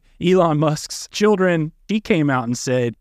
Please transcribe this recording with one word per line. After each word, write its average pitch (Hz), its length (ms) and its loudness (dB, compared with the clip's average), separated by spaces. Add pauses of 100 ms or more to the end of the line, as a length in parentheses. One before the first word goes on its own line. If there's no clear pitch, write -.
(220)
Elon 170 380 2
Musk's - 520 -4
children. 185 640 0 (160)
She 220 100 -2
came 160 300 0
out 127 160 0
and 120 120 -2
said 123 440 -2